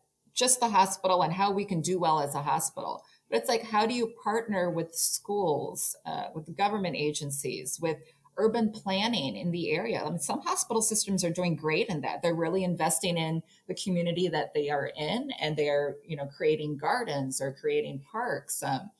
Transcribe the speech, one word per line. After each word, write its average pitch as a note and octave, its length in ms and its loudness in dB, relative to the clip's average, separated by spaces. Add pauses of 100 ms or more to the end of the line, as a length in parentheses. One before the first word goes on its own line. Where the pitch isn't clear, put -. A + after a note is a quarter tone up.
(340)
just B3 260 4
the D#4 100 2
hospital F#3+ 520 4
and D#3+ 120 2
how G3 180 2
we G3 140 0
can F3 160 0
do F3 180 0
well D#3+ 200 4
as C#3+ 140 -2
a C#3+ 80 -4
hospital. D3 640 -2 (260)
But A#3 100 2
it's A#3 100 0
like, A3+ 140 0
how G#3+ 220 2
do A#3 80 0
you A#3 200 0 (100)
partner G#3 480 0
with E3 240 -4
schools, - 1080 0
uh, - 300 -6
with D#3 140 -10
the E3+ 60 -12
government G3+ 420 0
agencies, C#3 840 -4
with D#3+ 180 -2 (420)
urban A3 300 4
planning G#3 680 0
in F#3 140 -4
the E3+ 220 -2
area? F3+ 280 0
I G#2+ 80 -4
mean, E3+ 120 -4
some - 220 -2
hospital C#4+ 420 0
systems G3 400 2
are E3+ 80 2
doing F3 240 0
great D#3 320 2
in D#3 140 -2
that. B2 200 -4
They're E3+ 140 2
really E3 280 2
investing E3+ 540 2
in D#3+ 240 0 (260)
the F#3 60 -6
community F3 540 0
that D#3 260 -2
they D3 160 0
are C#3+ 260 0
in, G#3+ 360 -2 (100)
and D3+ 160 0
they're, C#3+ 380 2 (100)
you D#3+ 100 -6
know, C#3+ 120 -6
creating D3+ 500 0
gardens D3 640 -2
or C3+ 180 -4
creating D3 520 -2
parks. A3 500 -4
Um, D#3+ 380 -4